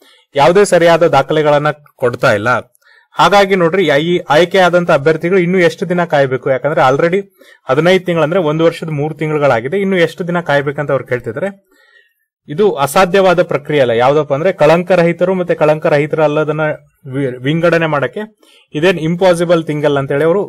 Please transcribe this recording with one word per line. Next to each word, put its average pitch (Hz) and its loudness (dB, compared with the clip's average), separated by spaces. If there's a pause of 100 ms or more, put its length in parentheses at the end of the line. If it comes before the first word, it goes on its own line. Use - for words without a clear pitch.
(360)
ಯಾವುದೇ 180 4
ಸರಿಯಾದ 170 4
ದಾಖಲೆಗಳನ್ನ 147 0
ಕೊಡ್ತಾ 123 -4
ಇಲ್ಲ. 104 -2 (640)
ಹಾಗಾಗಿ 190 2
ನೋಡ್ರಿ, 175 0
ಈ 160 0 (100)
ಆಯ್ಕೆಯಾದಂತ 175 2
ಅಭ್ಯರ್ಥಿಗಳು 160 0
ಇನ್ನು 180 0
ಎಷ್ಟು 170 0
ದಿನ 175 -2
ಕಾಯ್ಬೇಕು? 139 -2
ಯಾಕಂದ್ರೆ 143 -2
already 170 0 (400)
ಹದಿನೈದು 175 0
ತಿಂಗಳಂದ್ರೆ 165 -2
ಒಂದು 156 -2
ವರ್ಷದ 165 -2
ಮೂರು 151 -6
ತಿಂಗಳುಗಳಾಗಿದೆ. 147 -2
ಇನ್ನು 190 -2
ಎಷ್ಟು 170 -2
ದಿನ 175 -4
ಕಾಯ್ಬೇಕಂತ 143 -4
ಅವ್ರು 135 -4
ಕೇಳ್ತಿದ್ದಾರೆ. 139 -8 (720)
ಇದು 170 0
ಅಸಾಧ್ಯವಾದ 180 2
ಪ್ರಕ್ರಿಯೆ 147 -2
ಅಲ್ಲ. 120 2
ಯಾವ್ದಪ್ಪ 143 2
ಅಂದ್ರೆ 170 -2
ಕಳಂಕರಹಿತರು 175 2
ಮತ್ತೆ 175 -2
ಕಳಂಕರಹಿತರು 156 0
ಅಲ್ಲದನ್ನ 151 -2 (520)
ವಿ-, 127 -6
ವಿಂಗಡಣೆ 165 0
ಮಾಡಕ್ಕೆ 143 -4 (540)
ಇದೇನ್ 165 0
ಇಂಪಾಸಿಬಲ್ 170 0
ಥಿಂಗ್ 151 -4
ಅಲ್ಲ 143 0
ಅಂತೇಳಿ 139 -2
ಅವರು 170 0